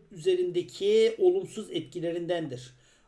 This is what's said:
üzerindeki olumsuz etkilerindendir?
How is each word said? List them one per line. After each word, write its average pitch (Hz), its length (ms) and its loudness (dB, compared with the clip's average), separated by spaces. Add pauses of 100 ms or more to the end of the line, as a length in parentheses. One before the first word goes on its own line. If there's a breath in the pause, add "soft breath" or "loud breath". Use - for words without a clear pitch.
(100)
üzerindeki 180 1080 2
olumsuz 185 520 2
etkilerindendir? 165 1040 -6 (340 soft breath)